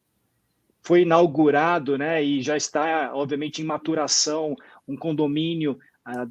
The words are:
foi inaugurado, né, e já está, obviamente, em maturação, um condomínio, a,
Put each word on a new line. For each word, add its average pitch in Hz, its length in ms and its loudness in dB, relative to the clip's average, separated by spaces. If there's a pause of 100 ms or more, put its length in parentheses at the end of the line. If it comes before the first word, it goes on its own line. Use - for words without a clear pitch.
(840)
foi 175 180 6
inaugurado, 156 960 4
né, 156 260 -2
e 143 200 0
já 151 120 -2
está, 151 580 -2
obviamente, 143 480 -6
em 160 40 -6
maturação, 151 880 -2 (320)
um 139 80 -8
condomínio, 151 800 -2 (260)
a, 123 280 -8